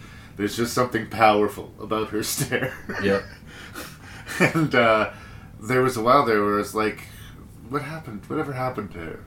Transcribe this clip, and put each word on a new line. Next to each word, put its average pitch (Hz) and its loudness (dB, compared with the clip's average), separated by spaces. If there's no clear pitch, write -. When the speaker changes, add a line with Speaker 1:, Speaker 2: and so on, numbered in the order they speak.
Speaker 1:
there's 104 -2
just 120 -2
something 123 0
powerful 104 4
about 107 -4
her 107 -2
<laughs> - -4
stare. 123 -2
Speaker 2:
Yep. 98 2
Speaker 1:
And, 160 4
uh, 110 6
there 127 2
was 123 2
a 110 -2
while 131 6
there 110 4
where 104 2
it's 104 -4
like, 107 0
what 139 -4
happened? 139 -10
Whatever 143 -4
happened 127 -4
to 87 -12
her? 80 -10